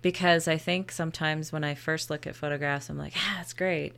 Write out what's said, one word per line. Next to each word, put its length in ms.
because 460
I 80
think 340
sometimes 640
when 100
I 120
first 360
look 160
at 80
photographs, 560
I'm 80
like, 180
"Ah, 200
that's 160
great." 460